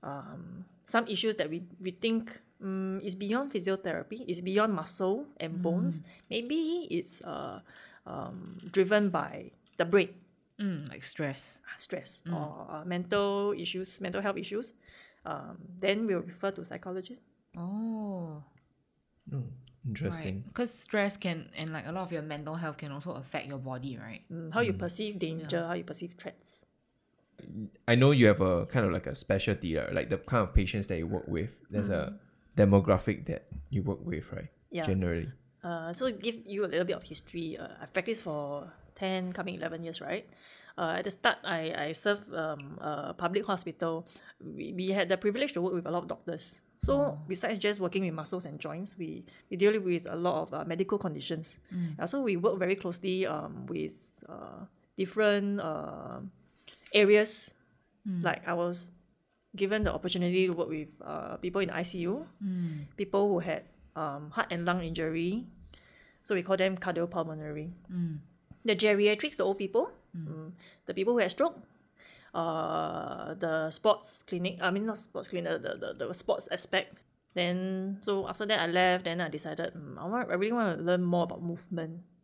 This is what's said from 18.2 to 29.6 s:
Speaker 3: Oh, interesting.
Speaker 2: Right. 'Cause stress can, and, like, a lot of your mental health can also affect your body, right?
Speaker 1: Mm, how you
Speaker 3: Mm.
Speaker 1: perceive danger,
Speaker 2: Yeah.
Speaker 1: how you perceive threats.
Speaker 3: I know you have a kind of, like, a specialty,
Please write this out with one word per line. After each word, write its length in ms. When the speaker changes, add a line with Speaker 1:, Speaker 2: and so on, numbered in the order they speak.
Speaker 3:
Oh, 140
interesting. 600
Speaker 2:
Right. 80
'Cause 200
stress 420
can, 300
and, 160
like, 140
a 60
lot 100
of 100
your 100
mental 340
health 220
can 140
also 220
affect 320
your 120
body, 400
right? 320
Speaker 1:
Mm, 220
how 80
you 140
Speaker 3:
Mm. 80
Speaker 1:
perceive 360
danger, 440
Speaker 2:
Yeah. 80
Speaker 1:
how 40
you 100
perceive 340
threats. 480
Speaker 3:
I 60
know 180
you 140
have 140
a 260
kind 200
of, 60
like, 140
a 80
specialty, 640